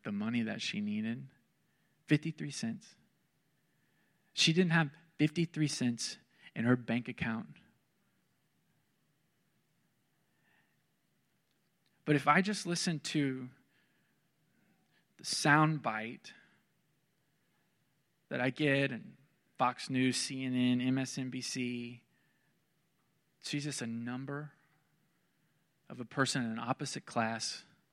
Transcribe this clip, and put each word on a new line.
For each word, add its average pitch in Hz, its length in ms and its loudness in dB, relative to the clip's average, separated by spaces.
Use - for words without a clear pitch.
the 104 80 -4
money 110 300 0
that 110 200 -4
she - 180 -4
needed. 110 460 -4
Fifty-three 151 400 0
cents. - 380 -6
She - 200 4
didn't 170 200 4
have 160 180 4
fifty-three 156 520 2
cents 120 480 -2
in 110 80 -2
her 123 100 6
bank 120 320 -2
account. - 400 -4
But 151 120 4
if 139 100 2
I 156 160 8
just 196 240 -2
listen 170 320 0
to 131 500 -2
the - 40 -18
sound 156 600 4
bite 110 480 -4
that 135 120 -4
I 127 100 2
get 139 400 2
in - 220 -10
Fox 123 320 0
News, 127 280 2
C 131 280 -4
N 127 120 0
N, 123 240 4
M 127 180 2
S 131 180 -4
N 131 140 -6
B 127 100 -8
C, 120 600 -6
she's 147 180 -4
just 143 200 -6
a 117 40 -6
number 127 640 -8
of 123 120 -12
a 120 40 -6
person 131 380 0
in 117 80 -2
an 110 80 -6
opposite 123 480 -6
class 113 560 -2